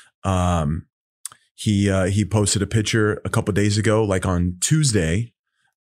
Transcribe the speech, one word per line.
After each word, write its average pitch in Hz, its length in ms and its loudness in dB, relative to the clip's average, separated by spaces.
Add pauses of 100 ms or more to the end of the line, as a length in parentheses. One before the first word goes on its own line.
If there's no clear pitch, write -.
(240)
Um, 87 640 0 (640)
he, 101 360 0
uh, 95 160 2
he 98 200 0
posted 104 360 0
a 98 60 -2
picture 107 560 0
a - 60 -8
couple 110 240 -2
days 101 240 0
ago, 110 260 2
like, 95 220 0
on 90 340 0
Tuesday, 117 760 0 (500)